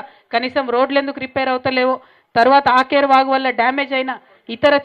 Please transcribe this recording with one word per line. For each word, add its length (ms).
కనీసం 300
రోడ్లు 280
ఎందుకు 240
రిపేర్ 280
అవుతలేవో, 400
తర్వాత 320
ఆకేరు 320
వాగు 220
వల్ల 140
డ్యామేజ్ 380
అయిన 140
ఇతర 260